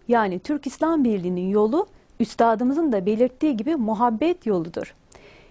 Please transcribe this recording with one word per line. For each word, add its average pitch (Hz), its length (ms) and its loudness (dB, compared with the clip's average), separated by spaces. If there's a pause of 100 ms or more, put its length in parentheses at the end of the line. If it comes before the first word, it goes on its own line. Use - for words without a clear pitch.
yani 214 300 2
Türk 294 280 -6
İslam 311 380 0
Birliği'nin 180 440 0
yolu 214 380 2 (340)
üstadımızın 247 720 0
da 196 140 -2
belirttiği 247 500 0
gibi 262 200 -2
muhabbet 233 680 0
yoludur. 175 480 -4 (560)